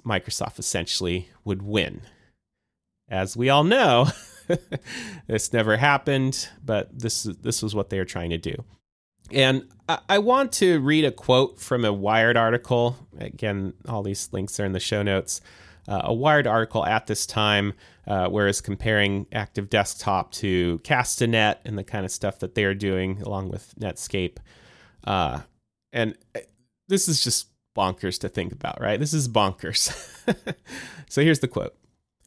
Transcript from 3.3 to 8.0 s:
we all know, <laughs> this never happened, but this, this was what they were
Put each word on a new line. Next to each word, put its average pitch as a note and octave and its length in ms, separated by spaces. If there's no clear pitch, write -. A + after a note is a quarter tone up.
we B2 120
all C#3+ 160
know, D#3+ 440
<laughs> - 760
this - 260
never A2 240
happened, C3+ 720
but A2 320
this, A2+ 260
this A2 400
was G#2+ 120
what G2+ 140
they G2 100
were F#2 60